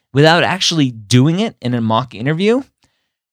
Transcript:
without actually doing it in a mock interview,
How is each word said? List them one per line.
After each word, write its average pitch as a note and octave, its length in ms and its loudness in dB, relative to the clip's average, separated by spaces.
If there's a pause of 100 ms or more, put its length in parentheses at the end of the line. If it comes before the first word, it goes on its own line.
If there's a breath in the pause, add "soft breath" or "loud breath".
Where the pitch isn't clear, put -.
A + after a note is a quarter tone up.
(140)
without D#3 300 4
actually D3+ 480 -2
doing B2 480 0
it A3+ 220 -6
in A#2+ 120 -4
a A#2+ 80 -4
mock A2+ 320 -2
interview, E3+ 480 -2 (720)